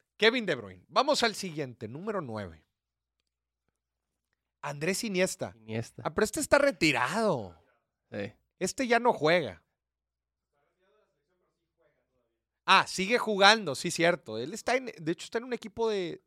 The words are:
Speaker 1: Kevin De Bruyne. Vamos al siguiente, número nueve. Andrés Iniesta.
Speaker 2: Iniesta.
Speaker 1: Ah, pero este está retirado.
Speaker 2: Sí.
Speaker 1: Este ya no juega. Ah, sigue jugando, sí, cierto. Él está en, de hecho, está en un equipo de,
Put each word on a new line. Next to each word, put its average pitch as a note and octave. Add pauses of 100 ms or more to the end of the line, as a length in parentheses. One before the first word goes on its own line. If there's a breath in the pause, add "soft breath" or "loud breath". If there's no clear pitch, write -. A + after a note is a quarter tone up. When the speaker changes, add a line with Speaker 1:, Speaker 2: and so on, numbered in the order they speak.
(180)
Speaker 1:
Kevin A3+
De D#3
Bruyne. F#2+
Vamos B3+
al A3+
siguiente, D3
número F#3
nueve. G#2 (2000)
Andrés D3
Iniesta. F#3
Speaker 2:
Iniesta. A2
Speaker 1:
Ah, -
pero G3+
este C4
está D4+
retirado. D#3 (560)
Speaker 2:
Sí. G#2 (240)
Speaker 1:
Este G#3
ya A#3
no A#3+
juega. D3+ (3000)
Ah, F3
sigue G3
jugando, G3
sí, F3
cierto. E3
Él C3+
está B3
en, B3+
de E3
hecho, -
está -
en A3+
un B3+
equipo A3+
de, F#3